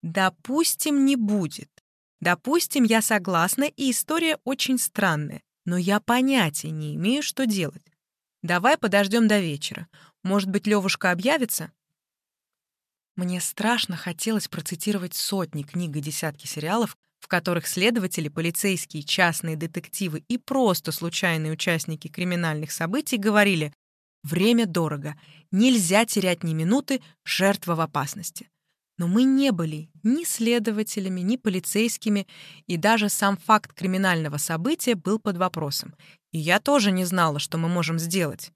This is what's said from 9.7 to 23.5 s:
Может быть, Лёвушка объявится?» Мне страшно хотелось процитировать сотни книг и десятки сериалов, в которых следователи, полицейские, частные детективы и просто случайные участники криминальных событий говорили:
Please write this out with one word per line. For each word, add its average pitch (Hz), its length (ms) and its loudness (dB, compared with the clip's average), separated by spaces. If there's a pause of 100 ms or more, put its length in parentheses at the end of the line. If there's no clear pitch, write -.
Может 190 260 0
быть, 202 180 0
Лёвушка 196 440 2
объявится?» 220 600 -2 (1400)
Мне 180 260 -4
страшно 214 540 -2
хотелось 185 520 -4
процитировать 180 680 -6
сотни 160 500 -4
книг 165 320 -6
и 151 60 -4
десятки 147 460 -8
сериалов, 190 500 -2 (220)
в - 80 -20
которых 170 400 -2
следователи, 185 600 0
полицейские, 165 760 -4
частные 165 520 0
детективы 160 720 -6
и 240 100 -2
просто 240 540 2
случайные 160 640 -2
участники 160 540 -4
криминальных 165 640 -4
событий 226 460 -2
говорили: 202 560 2 (500)